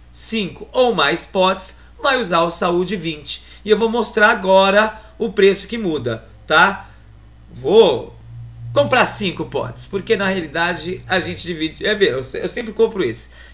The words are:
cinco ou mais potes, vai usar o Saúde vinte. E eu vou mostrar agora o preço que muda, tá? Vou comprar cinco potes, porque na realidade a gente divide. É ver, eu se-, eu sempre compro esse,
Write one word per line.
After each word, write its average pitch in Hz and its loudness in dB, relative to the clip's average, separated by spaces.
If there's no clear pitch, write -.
cinco - -2
ou 247 4
mais 165 0
potes, 190 0
vai 269 2
usar 175 0
o 170 0
Saúde 180 -2
vinte. 156 -8
E 202 -10
eu 208 6
vou 226 0
mostrar 220 2
agora 196 4
o 226 -4
preço 196 2
que 233 -8
muda, 135 -4
tá? 180 2
Vou 143 2
comprar 254 2
cinco 170 -2
potes, 120 -6
porque 196 -4
na 196 -2
realidade 175 -4
a 185 0
gente 170 -8
divide. 160 -6
É 214 0
ver, 196 2
eu 131 -4
se-, - -6
eu - -4
sempre 226 -6
compro 196 0
esse, 113 -4